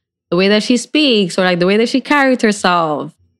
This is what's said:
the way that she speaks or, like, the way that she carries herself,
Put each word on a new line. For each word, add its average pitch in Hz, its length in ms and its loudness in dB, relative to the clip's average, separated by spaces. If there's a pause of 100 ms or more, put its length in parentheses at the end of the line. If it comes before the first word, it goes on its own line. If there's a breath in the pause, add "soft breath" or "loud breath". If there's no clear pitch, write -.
(300)
the 175 60 -2
way 190 120 2
that 208 140 2
she 240 160 0
speaks 240 600 0
or, 196 60 0
like, 180 140 0
the 175 80 0
way 196 100 2
that 226 140 0
she 262 100 -2
carries 262 400 0
herself, 170 720 -2 (260)